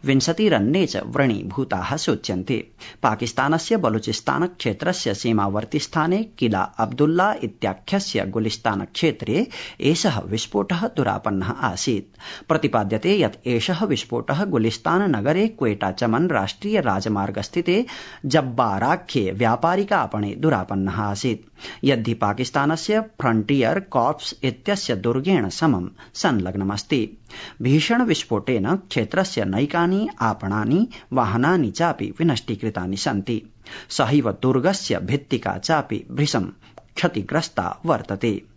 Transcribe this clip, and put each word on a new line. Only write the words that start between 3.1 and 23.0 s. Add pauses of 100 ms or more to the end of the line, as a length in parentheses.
बलूचिस्तान
क्षेत्रस्य
सीमावर्ती
स्थाने
किला
अब्दुल्ला (100)
इत्याख्यस्य
गुलिस्तान
क्षेत्रे (340)
एषः
विस्फोटः
दुरापन्नः
आसीत्। (300)
प्रतिपाद्यते
यत्
एषः
विस्फोटः
गुलिस्तान
नगरे
क्वेटा
चमन
राष्ट्रिय
राजमार्ग
स्थिते (400)
जब्बाराख्ये
व्यापारिकापणे
दुरापन्नः
आसीत्। (340)
यद्धि
पाकिस्तानस्य